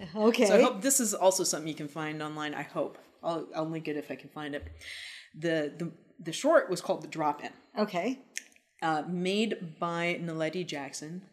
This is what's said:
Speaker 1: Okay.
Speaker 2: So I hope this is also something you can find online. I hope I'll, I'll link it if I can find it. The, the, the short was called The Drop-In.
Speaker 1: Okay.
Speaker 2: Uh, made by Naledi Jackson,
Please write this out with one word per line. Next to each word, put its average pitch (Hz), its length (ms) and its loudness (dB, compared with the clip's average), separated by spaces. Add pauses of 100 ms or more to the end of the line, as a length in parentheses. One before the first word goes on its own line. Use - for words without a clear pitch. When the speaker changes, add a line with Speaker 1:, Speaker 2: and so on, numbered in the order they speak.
(160)
Speaker 1:
Okay. 220 300 6
Speaker 2:
So 196 100 8
I 233 60 12
hope 240 200 4
this 269 180 4
is 214 160 2
also 185 280 4
something 156 240 -2
you 156 60 -2
can 151 160 -8
find 156 320 -6
online. 151 320 -6
I 143 100 -6
hope - 340 -4 (260)
I'll, 165 320 -2
I'll 160 140 -2
link 160 180 -6
it 151 100 -2
if 147 140 -6
I 135 40 -8
can 139 140 -14
find 147 260 -8
it. - 80 -10 (760)
The, 156 400 0
the, 170 140 -6 (280)
the 165 140 -8
short 311 360 6
was 175 100 -2
called 160 220 -2
The 156 60 -12
Drop-In. 151 440 -2 (260)
Speaker 1:
Okay. 208 420 0 (640)
Speaker 2:
Uh, 156 260 0
made 185 720 -2
by 170 420 -2
Naledi 160 440 -4
Jackson, 151 680 -10